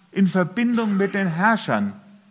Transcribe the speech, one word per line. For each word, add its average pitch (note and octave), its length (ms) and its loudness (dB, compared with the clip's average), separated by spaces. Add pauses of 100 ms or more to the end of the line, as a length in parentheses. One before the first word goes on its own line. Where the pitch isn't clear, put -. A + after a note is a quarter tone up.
(100)
in G3 160 2
Verbindung G#3+ 720 0
mit G3 180 0
den G3 140 0
Herrschern. D#3 640 0 (380)